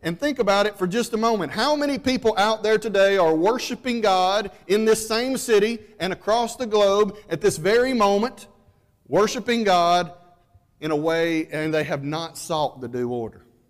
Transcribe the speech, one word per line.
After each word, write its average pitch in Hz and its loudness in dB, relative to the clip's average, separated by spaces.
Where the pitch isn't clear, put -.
And 170 -6
think 294 -2
about 202 2
it 208 -4
for 185 -2
just 226 -2
a 233 -4
moment. 214 0
How 262 0
many 285 -2
people 233 0
out 214 0
there 214 2
today 196 2
are 160 4
worshiping 233 -2
God 190 0
in 208 2
this 220 2
same 247 -2
city 220 2
and 180 -4
across 226 -2
the 254 -6
globe 208 2
at 160 -4
this 202 2
very 233 2
moment, 208 0
worshiping 220 0
God 175 2
in 156 -4
a 151 0
way, 165 -2
and 156 -4
they 151 0
have 143 -6
not 160 -8
sought 151 -6
the 127 -12
due 123 -4
order? 117 -8